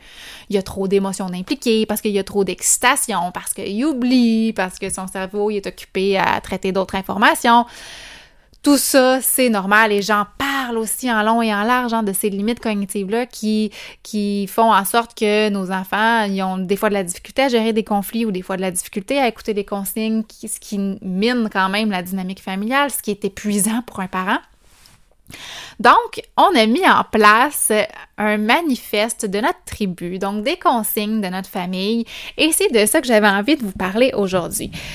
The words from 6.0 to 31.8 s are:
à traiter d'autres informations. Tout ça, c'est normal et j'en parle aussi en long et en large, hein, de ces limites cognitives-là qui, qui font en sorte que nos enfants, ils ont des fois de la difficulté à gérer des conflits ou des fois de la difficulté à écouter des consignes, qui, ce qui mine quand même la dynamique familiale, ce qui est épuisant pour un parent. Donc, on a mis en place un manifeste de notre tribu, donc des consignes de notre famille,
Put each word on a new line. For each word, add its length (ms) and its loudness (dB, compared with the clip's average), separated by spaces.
à 240 0
traiter 320 -6
d'autres 220 -4
informations. 720 2
Tout 120 6
ça, 440 4
c'est 280 2
normal 420 4
et 120 2
j'en 220 2
parle 400 -2
aussi 320 -4
en 140 2
long 180 4
et 100 2
en 120 0
large, 280 2
hein, 120 0
de 80 -2
ces 180 -2
limites 300 -2
cognitives-là 640 -2
qui, 460 -2
qui 420 -2
font 260 2
en 120 4
sorte 340 -2
que 300 2
nos 240 -4
enfants, 540 0
ils 180 -2
ont 140 -4
des 180 -2
fois 120 0
de 60 -2
la 80 0
difficulté 400 -4
à 60 4
gérer 240 2
des 100 0
conflits 420 -2
ou 60 0
des 120 -4
fois 140 -6
de 60 -4
la 80 -2
difficulté 480 -4
à 80 2
écouter 260 -4
des 120 -4
consignes, 580 -4
qui, 240 -16
ce 140 -10
qui 180 -8
mine 760 -2
quand 180 0
même 200 0
la 120 -2
dynamique 380 -6
familiale, 520 -2
ce 100 -6
qui 80 -4
est 140 -4
épuisant 600 -2
pour 140 -14
un 80 -6
parent. 320 -2
Donc, 400 4
on 180 6
a 120 6
mis 200 2
en 240 6
place 600 4
un 180 0
manifeste 880 0
de 160 -2
notre 240 -2
tribu, 540 -6
donc 260 -4
des 120 -2
consignes 640 0
de 60 -4
notre 200 -6
famille, 560 -2